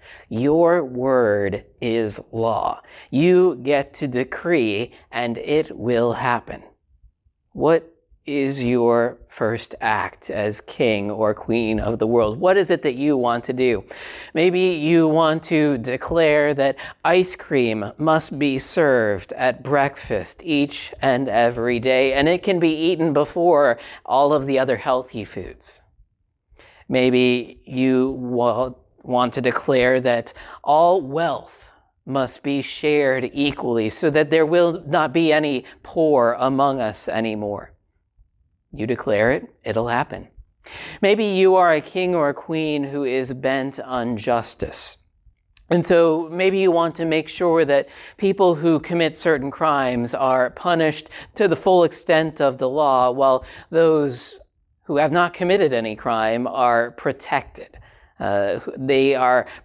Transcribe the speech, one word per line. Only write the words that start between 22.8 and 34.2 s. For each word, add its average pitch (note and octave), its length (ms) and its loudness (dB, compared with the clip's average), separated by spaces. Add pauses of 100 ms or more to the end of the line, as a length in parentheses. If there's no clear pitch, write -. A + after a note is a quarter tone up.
before D3 680 2 (260)
all C#3+ 280 2
of C#3 120 0
the C3+ 140 0
other C3 160 0
healthy B2+ 480 -4
foods. - 560 -16 (1080)
Maybe B2+ 760 2
you C3 460 0
wa-, B2 640 -2 (300)
want B2 320 -2
to A#2 60 -4
declare B2+ 600 2
that A#2+ 320 -2 (320)
all E3+ 360 4
wealth C#3 680 -6 (340)
must C3 380 -4
be C#3+ 180 -2
shared C3+ 720 0
equally B2 580 0
so D#3 200 -2
that D3 220 2